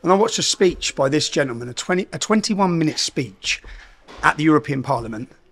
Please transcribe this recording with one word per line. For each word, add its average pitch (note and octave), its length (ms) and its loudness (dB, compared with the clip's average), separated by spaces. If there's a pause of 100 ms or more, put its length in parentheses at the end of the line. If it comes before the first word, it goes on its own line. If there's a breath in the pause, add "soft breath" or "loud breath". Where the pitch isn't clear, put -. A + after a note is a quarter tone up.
And E3+ 80 2
I G3 40 8
watched G3+ 240 2
a D3+ 40 -2
speech - 520 0
by C3+ 140 2
this D3 200 0
gentleman, B2 400 -2
a A#2 60 -14
twenty, F3+ 360 -2
a D#3 60 -10
twenty-one G3+ 600 0
minute D#3 180 0
speech - 640 -4 (640 soft breath)
at D#3 120 4
the D3+ 80 -2
European C#3+ 380 4
Parliament, A#2 500 -4 (200)